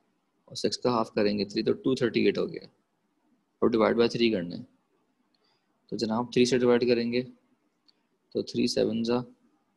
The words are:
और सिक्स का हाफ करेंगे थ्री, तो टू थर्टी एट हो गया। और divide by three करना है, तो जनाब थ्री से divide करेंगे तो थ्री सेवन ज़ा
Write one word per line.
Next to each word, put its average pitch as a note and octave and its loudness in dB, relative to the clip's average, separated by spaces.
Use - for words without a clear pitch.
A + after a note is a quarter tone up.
और - -18
सिक्स - -4
का B2+ 0
हाफ A2+ 0
करेंगे G#2 0
थ्री, A2 -4
तो A#2 0
टू C3 -2
थर्टी A2 2
एट F#2+ 2
हो - -2
गया। - -14
और A2+ 2
divide A2 2
by A#2 4
three A#2 2
करना F2 -4
है, - -12
तो G#2+ -8
जनाब A#2 -2
थ्री B2 4
से B2 2
divide A#2+ 4
करेंगे A#2+ 0
तो A2 -2
थ्री A#2+ -2
सेवन A2+ -2
ज़ा A#2+ 0